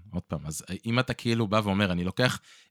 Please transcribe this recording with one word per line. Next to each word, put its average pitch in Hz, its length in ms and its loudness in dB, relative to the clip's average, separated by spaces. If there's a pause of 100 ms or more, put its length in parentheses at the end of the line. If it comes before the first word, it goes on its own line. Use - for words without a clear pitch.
(120)
עוד 87 120 -4
פעם, 76 220 -8
אז 80 180 -8 (220)
אם 117 140 2
אתה 127 140 -2
כאילו 117 340 0
בא 107 160 4
ואומר, 98 280 2
"אני 87 120 0
לוקח 107 360 0 (320)